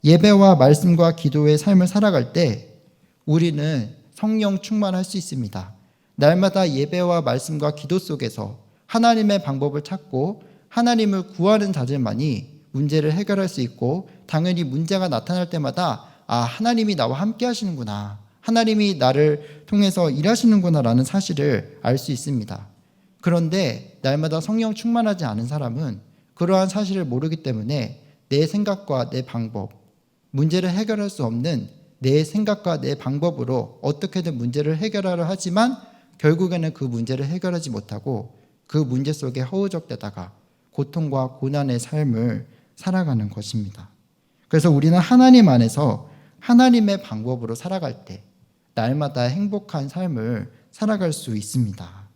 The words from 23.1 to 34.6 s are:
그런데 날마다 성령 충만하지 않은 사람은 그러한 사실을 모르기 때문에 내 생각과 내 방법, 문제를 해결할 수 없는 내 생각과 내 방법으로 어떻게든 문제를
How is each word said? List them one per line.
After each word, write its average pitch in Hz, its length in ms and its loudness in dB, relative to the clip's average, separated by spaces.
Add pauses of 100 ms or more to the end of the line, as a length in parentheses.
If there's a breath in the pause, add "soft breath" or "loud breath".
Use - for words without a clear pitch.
그런데 170 800 -2
날마다 156 380 -2
성령 220 340 -2
충만하지 214 520 -2
않은 113 220 -4
사람은 127 520 -6 (340 soft breath)
그러한 190 360 2
사실을 190 360 -4
모르기 147 380 -4
때문에 123 580 -6 (280 soft breath)
내 147 180 2
생각과 190 640 -4
내 127 160 -6
방법, 113 460 -8 (600)
문제를 160 380 0
해결할 208 400 -4
수 156 160 -6
없는 117 420 -4 (320)
내 139 240 2
생각과 202 580 -2
내 135 140 -4
방법으로 139 840 -4
어떻게든 160 560 -4
문제를 143 400 -2